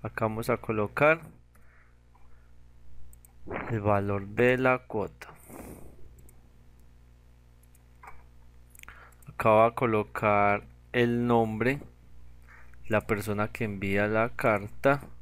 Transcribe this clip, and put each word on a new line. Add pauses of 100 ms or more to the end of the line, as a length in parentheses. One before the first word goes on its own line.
acá
vamos
a
colocar (2500)
el
valor
de
la
cuota. (4000)
Acá
voy
a
colocar (280)
el
nombre, (1040)
la
persona
que
envía
la
carta (220)